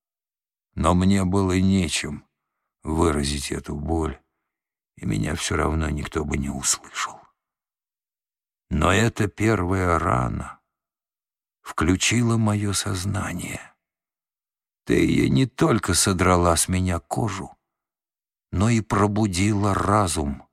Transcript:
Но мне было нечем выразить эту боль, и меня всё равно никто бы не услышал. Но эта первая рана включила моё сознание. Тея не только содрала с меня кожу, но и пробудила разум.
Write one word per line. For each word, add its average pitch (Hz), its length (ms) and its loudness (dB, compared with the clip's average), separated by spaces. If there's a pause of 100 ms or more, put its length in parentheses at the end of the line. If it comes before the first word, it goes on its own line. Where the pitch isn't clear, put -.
(760)
Но 82 200 2
мне 95 300 4
было 92 340 2
нечем 92 680 0 (560)
выразить 73 680 0
эту 73 240 -8
боль, 76 440 -4 (760)
и - 100 -12
меня 53 300 -2
всё - 200 -4
равно 78 340 -2
никто 76 340 -6
бы 71 140 -4
не 69 120 -4
услышал. - 680 -6 (1500)
Но 87 240 2
эта 107 360 0
первая 92 680 0
рана 62 640 -2 (1000)
включила 113 720 0
моё 104 360 0
сознание. 95 1000 -6 (1120)
Тея - 420 2
не 131 180 2
только 120 480 0
содрала 90 640 2
с - 120 -2
меня 92 300 -2
кожу, 95 580 -6 (960)
но 92 180 2
и 117 120 4
пробудила 104 920 0
разум. 87 800 0